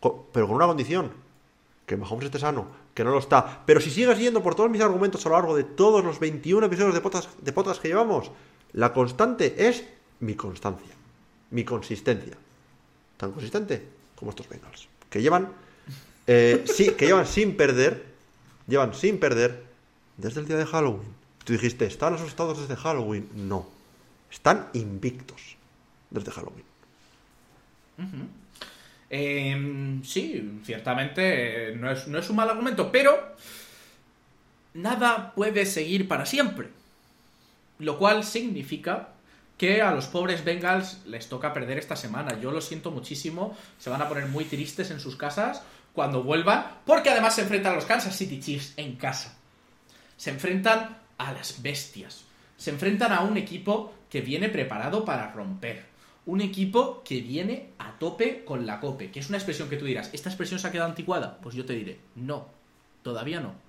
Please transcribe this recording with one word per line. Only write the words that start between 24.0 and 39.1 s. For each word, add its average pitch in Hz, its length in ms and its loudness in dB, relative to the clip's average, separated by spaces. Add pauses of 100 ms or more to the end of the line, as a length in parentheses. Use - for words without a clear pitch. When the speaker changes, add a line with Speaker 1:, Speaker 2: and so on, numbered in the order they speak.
Speaker 1:
están - 440 2
invictos 98 840 -8 (540)
desde 101 220 -8
Halloween. - 320 -14 (1300)
Speaker 2:
Ujú. 175 280 -10 (840)
Em, 139 960 -2
sí, 135 600 -6
ciertamente, 123 1080 -2
eh, 113 60 -8
no 120 160 -4
es, 131 160 -6
no 147 100 -4
es 190 100 -6
un 214 60 -2
mal 220 160 2
argumento, 226 400 -2
pero 277 260 6 (1600)
nada 220 600 0
puede 202 300 2
seguir 185 440 0
para 139 180 -2
siempre. 262 420 -2 (1120)
Lo 151 200 -4
cual 214 260 4
significa 185 840 -6 (480)